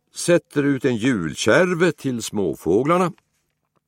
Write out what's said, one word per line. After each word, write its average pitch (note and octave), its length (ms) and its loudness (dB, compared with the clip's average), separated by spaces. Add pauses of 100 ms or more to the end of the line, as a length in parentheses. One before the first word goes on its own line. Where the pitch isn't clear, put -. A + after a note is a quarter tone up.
(140)
sätter - 480 0
ut C#3 220 -2
en B2 120 0
julkärve C3+ 960 0
till B2 300 -6
småfåglarna. G#2+ 880 0 (760)